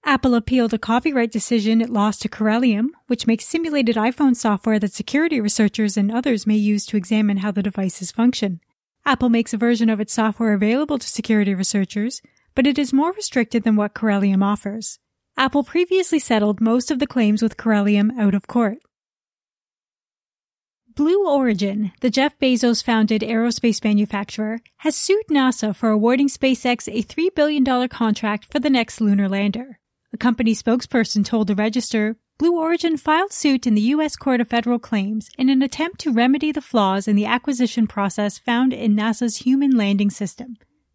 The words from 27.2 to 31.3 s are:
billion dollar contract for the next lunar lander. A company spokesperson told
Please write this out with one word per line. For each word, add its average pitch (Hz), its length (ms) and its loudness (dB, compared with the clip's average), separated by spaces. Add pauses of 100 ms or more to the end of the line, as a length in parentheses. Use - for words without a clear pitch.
billion 302 280 2
dollar 254 240 0
contract 214 640 -4
for 294 80 -4
the 277 100 -2
next 240 300 0
lunar 202 300 2
lander. 208 480 -4 (360)
A 214 40 -12
company 233 360 0
spokesperson 226 720 0
told 185 240 0